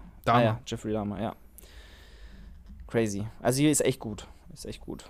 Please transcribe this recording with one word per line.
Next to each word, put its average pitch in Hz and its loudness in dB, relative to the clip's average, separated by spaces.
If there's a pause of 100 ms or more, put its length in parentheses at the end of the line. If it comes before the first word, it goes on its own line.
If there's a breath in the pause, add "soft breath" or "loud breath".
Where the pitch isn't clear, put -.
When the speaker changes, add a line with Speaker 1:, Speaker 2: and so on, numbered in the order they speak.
(260)
Speaker 1:
Dahmer. 117 8
Speaker 2:
Ah 120 8
ja, 113 4
Jeffrey 113 -4
Dahmer, 101 -2
ja. - -4 (1500 soft breath)
Crazy. 107 0 (160)
Also 131 2
hier 151 8
ist 139 4
echt - 2
gut. - -8 (260 soft breath)
Ist - -14
echt - -10
gut. - -10